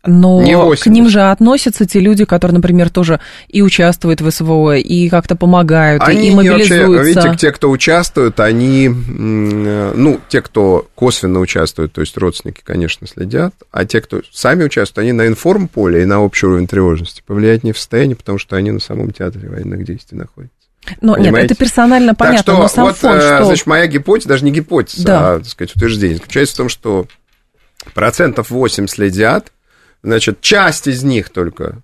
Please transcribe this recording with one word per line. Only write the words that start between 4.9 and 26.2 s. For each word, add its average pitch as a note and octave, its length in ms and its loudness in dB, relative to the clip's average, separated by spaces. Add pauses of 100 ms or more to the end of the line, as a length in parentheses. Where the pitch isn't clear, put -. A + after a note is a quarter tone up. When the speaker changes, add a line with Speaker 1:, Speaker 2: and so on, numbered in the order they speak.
Speaker 1:
как-то F3 260 0
помогают, D#3+ 680 2
и, D#3 80 4
Speaker 2:
Они G#3 160 2
Speaker 1:
и G3 60 4
Speaker 2:
не G3 160 6
вообще, F#3 360 2
Speaker 1:
мобилизуются. F3 360 4
Speaker 2:
видите, E3+ 180 2
те, D3+ 140 2
кто C#3+ 180 0
участвуют, C#3+ 680 0
они, B2+ 460 2
м, A2 760 -4
э, G#2 300 -4
ну, C3+ 320 2
те, C3+ 140 -2
кто F#2+ 520 0
косвенно F#2+ 460 -2
участвует, E2 540 -4
то - 80 -8
есть - 160 -8
родственники, - 460 -6
конечно, E2+ 440 -6
следят, B2+ 460 -6 (180)
а F#2+ 140 -4
те, A2+ 160 -2
кто - 200 -10 (100)
сами D#3 340 -2
участвуют, G#2+ 400 -4
они B2 80 -2
на A#2 120 0
информполе A2+ 760 0
и - 20 0
на G2+ 160 0
общий G2+ 240 -2
уровень F2+ 220 0
тревожности F2 580 -2
повлиять A2 380 0
не A2+ 80 -2
в G#2+ 80 -8
состоянии, C3 340 -2
потому G2 240 -8
что F#2+ 200 -8
они G2+ 140 -2
на G2+ 100 -6
самом G#2+ 300 -8
театре F#2+ 380 -10
военных F#2+ 360 -10
действий - 340 -14
находятся. - 340 -20 (460)
Speaker 1:
Но A3 160 2
нет, G3+ 120 2
Speaker 2:
Понимаете? A3+ 180 2
Speaker 1:
это A#3+ 100 0
персонально B3 540 2
Speaker 2:
Так G#3+ 80 0
Speaker 1:
понятно, A#3 240 2
Speaker 2:
что F#3+ 200 0
Speaker 1:
но G#3 60 2
сам A#3+ 200 0
Speaker 2:
вот, C#4+ 100 -2
Speaker 1:
фон, G#3+ 180 0
Speaker 2:
э, D3 40 2 (180)
Speaker 1:
что G#3 80 2
Speaker 2:
значит, F3 220 0
моя E3 200 2
гипотеза, D#3+ 400 -2
даже C3+ 160 0
не C#3+ 80 0
гипотеза, D#3+ 560 -4
Speaker 1:
Да. F#2 280 2
Speaker 2:
а, D#2+ 40 -6
так - 80 -14
сказать, - 300 -12
утверждение, G2+ 400 -2
заключается - 380 -4